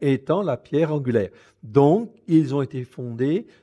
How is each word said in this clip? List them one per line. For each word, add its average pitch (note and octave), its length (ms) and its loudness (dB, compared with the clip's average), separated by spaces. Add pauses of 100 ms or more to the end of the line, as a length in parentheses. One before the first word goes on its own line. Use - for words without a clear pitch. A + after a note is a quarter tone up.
étant D3 400 0
la D3 160 -2
pierre D3+ 360 -2
angulaire. A#2+ 360 -2 (340)
Donc, C#3+ 480 2 (160)
ils D#3+ 260 2
ont C#3+ 80 -2
été C3 220 -8
fondés C3 640 -6 (140)